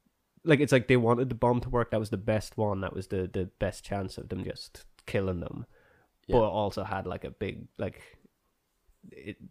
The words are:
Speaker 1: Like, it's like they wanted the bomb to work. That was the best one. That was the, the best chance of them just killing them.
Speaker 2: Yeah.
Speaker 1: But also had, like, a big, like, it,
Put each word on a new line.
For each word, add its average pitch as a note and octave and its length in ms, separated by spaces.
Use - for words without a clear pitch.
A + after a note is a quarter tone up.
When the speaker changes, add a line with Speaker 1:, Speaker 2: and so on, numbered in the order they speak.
Speaker 1:
Like, D3+ 160
it's D3 120
like C3 160
they B2+ 100
wanted A#2+ 320
the A#2+ 60
bomb A#2+ 260
to A#2+ 80
work. A#2+ 220
That A2 80
was G#2+ 100
the G#2+ 80
best G#2+ 400
one. G#2 240
That F#2 140
was F#2 120
the, F#2 240
the F#2 140
best - 260
chance G2 320
of - 120
them F#2+ 140
just - 420
killing F#2+ 360
them. - 260
Speaker 2:
Yeah. B2+ 140
Speaker 1:
But G#2+ 100
also G2+ 340
had, F#2+ 220
like, F2+ 180
a C#2+ 80
big, - 360
like, - 240
it, F2 260